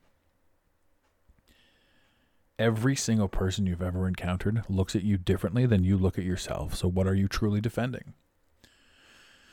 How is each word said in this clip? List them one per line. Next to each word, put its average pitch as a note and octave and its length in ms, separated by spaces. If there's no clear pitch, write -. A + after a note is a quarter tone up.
Every A#2 360
single A2 340
person F#2+ 360
you've F2+ 160
ever F#2 260
encountered F#2 640
looks F#2+ 260
at F#2 80
you G2+ 140
differently G2 480
than G#2 180
you F#2+ 140
look F#2 220
at F2+ 60
yourself. - 500
So - 120
what F#2+ 200
are F#2+ 80
you G2 120
truly G#2 340
defending? A#2+ 520